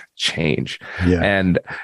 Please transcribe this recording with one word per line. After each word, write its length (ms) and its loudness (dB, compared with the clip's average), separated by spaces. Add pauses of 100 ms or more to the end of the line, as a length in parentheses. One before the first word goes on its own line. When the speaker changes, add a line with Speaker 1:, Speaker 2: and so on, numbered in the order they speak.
(160)
Speaker 1:
change. 640 -2 (260)
Speaker 2:
Yeah. 160 4
Speaker 1:
And, 380 4 (240)